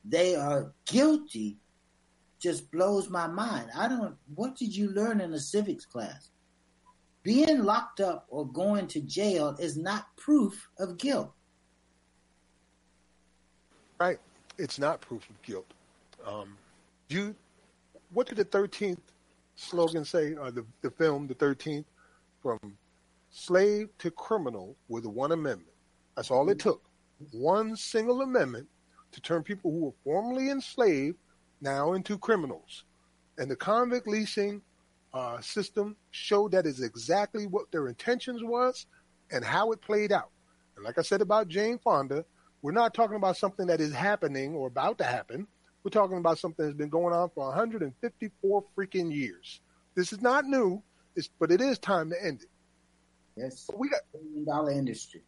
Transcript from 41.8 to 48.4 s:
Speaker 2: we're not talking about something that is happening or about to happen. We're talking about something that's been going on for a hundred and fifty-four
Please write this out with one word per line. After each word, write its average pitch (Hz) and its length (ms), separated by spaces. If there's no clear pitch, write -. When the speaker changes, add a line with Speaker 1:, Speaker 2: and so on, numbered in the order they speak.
Speaker 2:
we're 143 100
not 226 220
talking 220 220
about 190 220
something 190 300
that 165 120
is 151 140
happening 151 600
or 135 140
about 135 300
to 175 60
happen. 123 440
We're - 40
talking 190 260
about 165 200
something 165 280
that's 143 120
been 147 120
going 170 240
on 175 200
for 135 160
a 135 60
hundred 220 260
and 135 200
fifty-four 202 640